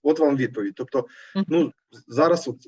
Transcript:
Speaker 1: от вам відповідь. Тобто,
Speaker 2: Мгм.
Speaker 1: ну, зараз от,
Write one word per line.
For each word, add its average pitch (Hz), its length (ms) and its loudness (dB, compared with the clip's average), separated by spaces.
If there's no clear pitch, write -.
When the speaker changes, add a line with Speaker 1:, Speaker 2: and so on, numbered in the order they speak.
Speaker 1:
от 156 160 2
вам 147 180 4
відповідь. 117 400 -4
Тобто, 127 300 -4
Speaker 2:
Мгм. 196 140 -2
Speaker 1:
ну, 151 240 0
зараз 160 400 0
от, 120 80 -8